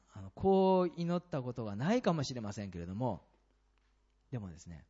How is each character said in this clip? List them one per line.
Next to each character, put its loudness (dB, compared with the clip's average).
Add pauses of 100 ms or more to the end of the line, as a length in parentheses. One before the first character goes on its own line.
(140)
あ -12
の、 -12
こ 4
う -8
祈 0
っ -2
た -6
こ -6
と -6
が -6
な 0
い 2
か 4
も 0
し -6
れ -8
ま -6
せ -8
ん -10
け -10
れ -6
ど -8
も、 -2 (1040)
で -8
も -10
で -16
す -20
ね -16